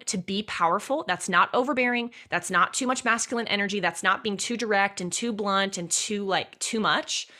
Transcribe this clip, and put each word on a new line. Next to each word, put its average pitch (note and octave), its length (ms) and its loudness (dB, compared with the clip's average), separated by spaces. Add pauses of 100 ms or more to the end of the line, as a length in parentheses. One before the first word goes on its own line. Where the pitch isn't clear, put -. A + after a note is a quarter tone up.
to G#3+ 100 -2
be G3 260 -4
powerful. G#3 640 0
That's F3 220 -4
not F#3 240 4
overbearing. B3 580 0 (180)
That's F3 220 -2
not F#3 220 4
too C4 140 -2
much B3+ 180 -2
masculine A3+ 420 0
energy. G3+ 320 0
That's E3+ 240 0
not F#3+ 180 2
being G3+ 140 -2
too A#3+ 220 -4
direct G3+ 420 2
and F3+ 140 -4
too A#3 180 -2
blunt G3 460 0
and F3 120 -8
too, G3+ 360 -2
like, F3+ 340 -2
too A3 220 -2
much. F#3+ 480 0 (100)